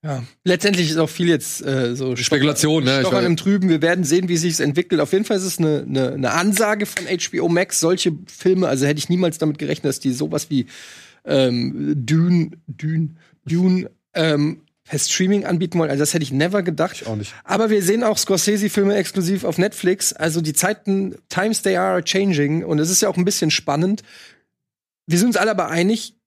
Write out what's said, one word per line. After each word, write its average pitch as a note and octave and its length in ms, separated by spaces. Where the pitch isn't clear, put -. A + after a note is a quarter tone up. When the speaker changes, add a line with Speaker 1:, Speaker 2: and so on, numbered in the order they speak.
Speaker 1:
Ja, C3+ 200
letztendlich F3+ 480
ist D#3 80
auch D#3 100
viel F3 200
jetzt, - 360
äh, C3 300
so C3 220
Speaker 2:
Spekulation, D3 680
Speaker 1:
Stochern, - 20
Speaker 2:
ne? C3+ 60
Ich - 40
Speaker 1:
Stochern F#3 160
Speaker 2:
weiß. F3+ 80
Speaker 1:
im E3 60
Trüben. F#3+ 320
Wir D#3 140
werden F3 220
sehen, E3+ 240
wie E3+ 80
sich's E3 220
entwickelt. D3+ 420
Auf D3+ 120
jeden G3+ 120
Fall G#3+ 120
ist F#3 80
es F3+ 160
eine, D3+ 280
eine, C3+ 260
eine C3+ 180
Ansage G#3 540
von - 200
H E3+ 240
B F3 100
O E3+ 80
Max. E3+ 300
Solche F3+ 320
Filme, F#3 400
also C3+ 180
hätte D3 140
ich - 100
niemals F3 300
damit D3+ 200
gerechnet, D3 320
dass - 100
die C3 120
sowas D3+ 380
wie, B2+ 160
ähm, C3+ 720
Dune, E3 460
Dune, D#3 440
Dune, F#3 440
ähm, D#3 480
per D3 140
Streaming F#3+ 480
anbieten F3 320
wollen. D#3+ 120
Also C#3 120
das D3 120
hätte D3+ 100
ich C3 80
never F3+ 320
gedacht. E3+ 380
Speaker 2:
Ich - 40
auch A2+ 80
nicht. G#2 180
Speaker 1:
Aber G#3 260
wir G#3 140
sehen A3 180
auch A3 160
Scorsese-Filme G3+ 760
exklusiv F#3+ 480
auf E3+ 120
Netflix. F#3+ 560
Also E3 280
die D#3 120
Zeiten, G3 600
times G#3+ 340
they F#3+ 140
are F#3 260
changing. E3 600
Und D3+ 160
es E3 100
ist F#3+ 120
ja G#3 60
auch F#3 80
ein F3+ 80
bisschen F#3 280
spannend. E3+ 500
Wir E3+ 120
sind A#3 100
uns G#3+ 80
alle G#3+ 160
aber F#3 160
einig F#3 460